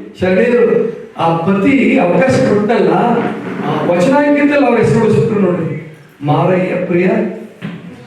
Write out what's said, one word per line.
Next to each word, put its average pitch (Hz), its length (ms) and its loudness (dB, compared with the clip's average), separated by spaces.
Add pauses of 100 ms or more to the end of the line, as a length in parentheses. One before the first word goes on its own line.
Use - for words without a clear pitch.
(220)
ಶರಣೆಯರು. 220 800 0 (160)
ಆ 165 200 0
ಪತಿ 202 640 2
ಅವಕಾಶ 180 300 2
ಕೊಟ್ಟಲ್ಲ, 208 600 2 (760)
ಆ 147 220 -4
ವಚನಾಂಕಿತದಲ್ಲಿ 285 800 2
ಅವ್ರ 240 140 2
ಹೆಸರು 220 260 2
ಉಳಿಸಿದ್ರು 208 340 2
ನೋಡಿ. 165 580 -4 (240)
ಮಾರಯ್ಯ 165 640 0
ಪ್ರಿಯ 180 220 0 (1000)